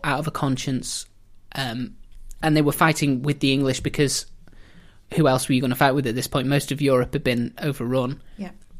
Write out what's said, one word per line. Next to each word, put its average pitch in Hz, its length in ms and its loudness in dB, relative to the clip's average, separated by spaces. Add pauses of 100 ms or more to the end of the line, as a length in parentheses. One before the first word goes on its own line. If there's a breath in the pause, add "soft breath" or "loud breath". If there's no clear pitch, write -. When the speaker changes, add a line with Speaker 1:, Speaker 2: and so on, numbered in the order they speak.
Speaker 1:
out 139 140 0
of 156 80 -4
a 147 40 -4
conscience, - 720 -4 (500)
um, 123 380 -6 (480)
and 156 140 4
they 151 60 6
were 147 100 4
fighting 147 500 2
with 147 200 -2
the 135 100 4
English 135 300 0
because 143 440 0 (880 soft breath)
who 131 120 4
else 131 200 2
were 143 60 2
you 127 80 4
gonna 127 140 0
fight 139 180 4
with 135 140 0
at 113 80 -2
this 123 120 -2
point? 131 200 -2
Most 143 240 0
of 143 100 -4
Europe 127 320 4
had 143 100 -2
been 120 380 0
overrun. 131 600 -2 (160)
Speaker 2:
Yeah. 190 120 -10 (300)